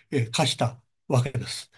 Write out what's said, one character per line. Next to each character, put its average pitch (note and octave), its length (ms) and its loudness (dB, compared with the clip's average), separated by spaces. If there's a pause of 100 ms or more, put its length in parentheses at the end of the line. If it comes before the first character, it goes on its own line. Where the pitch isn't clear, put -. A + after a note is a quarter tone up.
(100)
え C3+ 120 2
ー、 A2+ 80 -4
課 D3+ 160 2
し - 100 0
た - 240 -2 (280)
わ B2 140 4
け - 80 -4
で - 160 -6
す。 - 300 -10